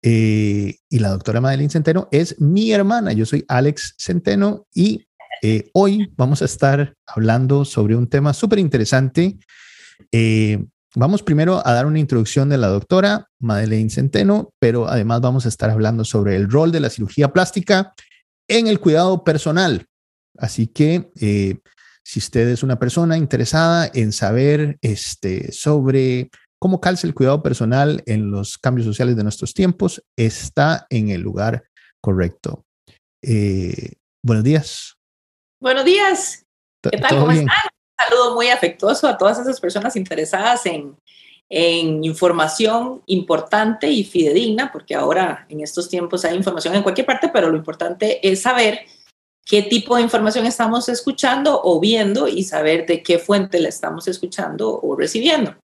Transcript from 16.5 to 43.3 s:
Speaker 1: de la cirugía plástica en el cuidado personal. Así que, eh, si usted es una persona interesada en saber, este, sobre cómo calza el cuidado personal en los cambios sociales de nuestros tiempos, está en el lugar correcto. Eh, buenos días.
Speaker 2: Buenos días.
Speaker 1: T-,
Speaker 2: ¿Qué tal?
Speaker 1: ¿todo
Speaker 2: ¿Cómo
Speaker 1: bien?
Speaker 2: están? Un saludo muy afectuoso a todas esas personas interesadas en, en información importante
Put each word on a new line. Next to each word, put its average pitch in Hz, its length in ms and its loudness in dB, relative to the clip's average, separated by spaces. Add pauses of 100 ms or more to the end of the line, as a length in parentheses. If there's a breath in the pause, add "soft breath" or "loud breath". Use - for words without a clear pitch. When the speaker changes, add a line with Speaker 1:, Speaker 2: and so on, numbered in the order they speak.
Speaker 1:
de 165 100 0
la 131 100 0
cirugía 139 420 -2
plástica 190 600 0 (560 soft breath)
en 226 200 2
el 208 100 2
cuidado 180 460 2
personal. 156 600 0 (520)
Así 110 300 -4
que, 156 420 0 (100)
eh, 101 380 -2 (460 soft breath)
si - 160 -8
usted 120 280 0
es 120 140 -2
una 131 160 0
persona 165 380 0
interesada 165 760 0
en 110 200 0
saber, 143 680 0
este, - 680 -6
sobre 131 800 0 (280 soft breath)
cómo 185 220 0
calza 180 260 -2
el 156 80 -4
cuidado 135 280 2
personal 131 640 0
en 107 240 -2
los 98 260 -6
cambios 123 300 -2
sociales 120 280 0
de 110 80 0
nuestros 107 300 -4
tiempos, 185 500 0 (140)
está 143 720 -2
en 107 220 -2
el 90 100 -4
lugar 101 440 -4 (360 soft breath)
correcto. - 640 -2 (580 soft breath)
Eh, 101 680 -2 (320)
buenos 110 180 2
días. - 520 -2 (640)
Speaker 2:
Buenos 262 240 0
días. 381 600 2 (380)
Speaker 1:
T-, - 80 0
Speaker 2:
¿Qué - 80 -2
tal? - 120 0
Speaker 1:
¿todo 139 100 4
Speaker 2:
¿Cómo 156 120 4
Speaker 1:
bien? 156 140 4
Speaker 2:
están? 415 240 0 (280)
Un - 100 0
saludo 247 260 4
muy 240 140 0
afectuoso 247 580 0
a 226 120 0
todas 208 200 2
esas 254 220 -6
personas 208 360 -4
interesadas 190 680 -2
en, 147 300 -8 (540 soft breath)
en 165 540 0
información 180 1000 -2
importante 208 840 -2